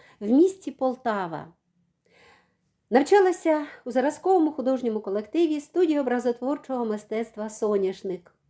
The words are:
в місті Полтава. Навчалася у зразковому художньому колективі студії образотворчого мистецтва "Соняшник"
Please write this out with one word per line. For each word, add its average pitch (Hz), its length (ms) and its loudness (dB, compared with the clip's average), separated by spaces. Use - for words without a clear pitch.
в 214 120 -4
місті 320 400 2
Полтава. 190 840 -4
Навчалася 320 760 4
у 247 60 -8
зразковому 302 600 2
художньому 247 500 -2
колективі 294 580 -2
студії 311 400 0
образотворчого 247 840 -2
мистецтва 214 640 -6
"Соняшник" 190 840 -4